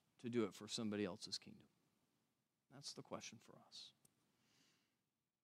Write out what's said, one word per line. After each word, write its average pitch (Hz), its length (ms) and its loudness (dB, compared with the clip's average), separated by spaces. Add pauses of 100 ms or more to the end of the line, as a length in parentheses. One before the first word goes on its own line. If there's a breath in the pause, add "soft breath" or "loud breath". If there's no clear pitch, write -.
(220)
to 123 60 0
do 117 160 8
it 92 100 2
for 104 140 -6
somebody 104 360 4
else's - 340 0
kingdom? - 260 -12 (1080)
That's 135 200 -6
the - 100 -6
question - 420 -4
for - 120 -18 (120)
us. - 220 -12 (1500)